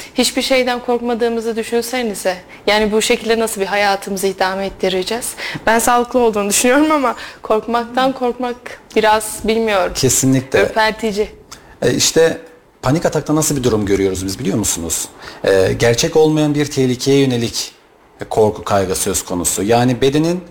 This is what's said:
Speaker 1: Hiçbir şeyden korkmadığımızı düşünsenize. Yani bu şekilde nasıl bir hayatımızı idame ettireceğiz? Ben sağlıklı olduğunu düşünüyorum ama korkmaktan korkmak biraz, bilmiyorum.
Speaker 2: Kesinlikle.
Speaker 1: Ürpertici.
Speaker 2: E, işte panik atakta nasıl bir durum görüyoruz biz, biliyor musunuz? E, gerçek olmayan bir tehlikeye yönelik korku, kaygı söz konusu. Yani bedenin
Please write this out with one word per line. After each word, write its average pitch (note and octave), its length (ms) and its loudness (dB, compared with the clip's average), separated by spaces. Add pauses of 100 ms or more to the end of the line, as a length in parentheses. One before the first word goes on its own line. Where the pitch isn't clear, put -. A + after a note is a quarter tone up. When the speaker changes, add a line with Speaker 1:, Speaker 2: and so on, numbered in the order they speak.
(140)
Speaker 1:
Hiçbir B3 280 0
şeyden B3 380 0
korkmadığımızı A#3 760 -2
düşünsenize. A3+ 800 -4 (300)
Yani G#3+ 260 2
bu G#3+ 100 2
şekilde A3+ 360 0
nasıl A3 220 -4
bir F#3+ 60 0
hayatımızı G3 600 0
idame F#3+ 400 -2
ettireceğiz? F#3+ 680 -4 (340)
Ben A3 120 4
sağlıklı A#3+ 400 2
olduğunu G#3 300 2
düşünüyorum C4+ 440 4
ama C4 220 0 (280)
korkmaktan A#3 720 0
korkmak B3 440 -4 (400)
biraz, G#3+ 480 2
bilmiyorum. G#3+ 500 0
Speaker 2:
Kesinlikle. C3 680 2
Speaker 1:
Ürpertici. G#3+ 680 -2 (520)
Speaker 2:
E, - 120 2
işte - 440 2 (440)
panik D#3 240 2
atakta D3+ 280 0
nasıl D#3 220 0
bir C3 60 -2
durum A2 240 2
görüyoruz F#2+ 400 0
biz, G2 120 -6
biliyor C3 200 -2
musunuz? E2+ 500 -4 (360)
E, G2 280 4
gerçek A#2 440 0
olmayan D#3 380 4
bir D3 120 0
tehlikeye C3 520 2
yönelik B2 540 -2 (580)
korku, G#2+ 340 2
kaygı F#2+ 300 0
söz F2+ 300 -2
konusu. F2+ 380 -4
Yani A#2+ 380 2
bedenin D#3 400 0 (100)